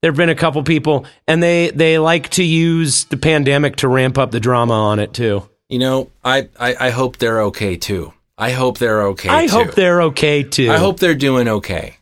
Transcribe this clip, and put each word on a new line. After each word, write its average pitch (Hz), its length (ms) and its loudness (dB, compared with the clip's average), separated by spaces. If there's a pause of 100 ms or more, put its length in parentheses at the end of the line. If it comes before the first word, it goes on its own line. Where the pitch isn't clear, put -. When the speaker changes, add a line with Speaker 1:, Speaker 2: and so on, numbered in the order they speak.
Speaker 1:
There've 160 140 0
been 170 140 2
a 160 60 0
couple 156 280 -2
people, 147 420 0 (220)
and 165 160 2
they, 170 280 2
they 160 280 2
like 160 320 0
to 185 120 0
use 165 600 0
the 143 120 -6
pandemic 143 600 0
to 139 120 0
ramp 127 280 0
up 127 140 0
the 113 80 -4
drama 120 340 0
on 107 260 0
it, 104 140 -6
too. 104 340 -2 (200)
Speaker 2:
You 123 120 -4
know, 131 300 -2 (140)
I, 135 240 0 (120)
I, 123 280 -2
I - 20 2
hope 123 280 -4
they're 113 260 0
okay, 101 320 -4
too. 85 380 -8 (240)
I 117 140 -4
hope 127 260 -2
they're 107 300 0
okay, 98 220 -6
Speaker 1:
I 320 180 2
Speaker 2:
too. 220 40 0
Speaker 1:
hope 220 240 2
they're 175 280 4
okay, 147 400 0
too. 135 280 0
Speaker 2:
I 156 60 2
hope 180 240 0
they're 170 140 4
doing 131 340 0
okay. 101 520 -6